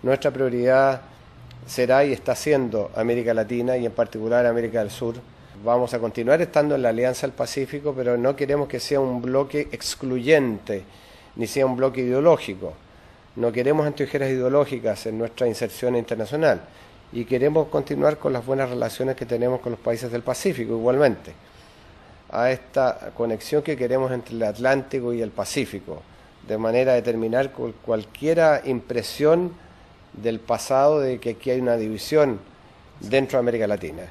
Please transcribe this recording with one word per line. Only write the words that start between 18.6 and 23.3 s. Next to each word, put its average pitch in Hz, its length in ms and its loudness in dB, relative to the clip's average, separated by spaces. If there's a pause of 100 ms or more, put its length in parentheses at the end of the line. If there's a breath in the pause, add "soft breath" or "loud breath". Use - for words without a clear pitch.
relaciones 123 480 -4
que 127 100 -8
tenemos 123 340 0
con 120 120 -6
los 110 80 -10
países 117 300 -2
del 117 120 -4
Pacífico 127 500 -2
igualmente, 120 600 2 (1000 loud breath)
a 123 200 2
esta 127 640 -2
conexión 117 460 -2